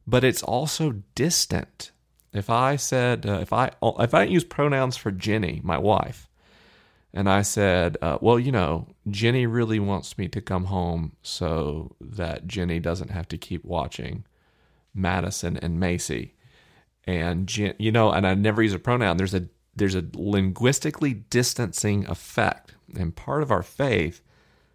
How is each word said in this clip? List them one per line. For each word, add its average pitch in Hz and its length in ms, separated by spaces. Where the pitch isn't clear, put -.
But 123 180
it's 127 200
also 135 580
distant. - 760
If 101 180
I 127 260
said, 123 500
uh, 101 160
if 98 100
I, 123 200
if - 320
I 170 80
didn't 202 120
use 170 100
pronouns 135 520
for - 160
Jenny, 95 520
my 80 160
wife, - 480
and 98 160
I 98 140
said, 90 640
uh, 78 180
"Well, 120 180
you 127 120
know, 85 360
Jenny 117 380
really 113 320
wants 98 360
me 95 120
to 95 140
come 90 240
home 87 480
so 80 760
that 85 460
Jenny 87 340
doesn't 85 300
have 90 200
to 87 80
keep - 280
watching - 600
Madison 92 640
and 85 220
Macy." 87 560
And 87 420
Jen, 104 320
you 110 120
know, 110 200
and 95 160
I 95 80
never 107 260
use 104 140
a 85 40
pronoun. 120 380
There's 95 160
a, 90 140
there's 98 200
a 85 180
linguistically 107 1040
distancing 104 920
effect. - 680
And 82 200
part 139 260
of 139 80
our 90 140
faith, 98 580